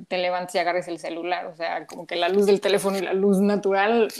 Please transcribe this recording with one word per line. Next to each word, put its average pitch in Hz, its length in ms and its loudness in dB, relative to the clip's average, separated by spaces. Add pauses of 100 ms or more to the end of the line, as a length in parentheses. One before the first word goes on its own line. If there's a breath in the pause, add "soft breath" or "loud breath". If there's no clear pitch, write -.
te 180 100 -4
levantes 180 380 -2
y - 20 0
agarres 175 300 0
el 170 100 -8
celular, 170 480 -6
o 175 100 -14
sea, 165 300 -6
como 175 220 -16
que 175 80 -8
la 170 120 0
luz 196 200 4
del 196 120 6
teléfono 196 380 0
y 190 40 -2
la 175 120 -4
luz 196 260 4
natural, 202 680 2 (120)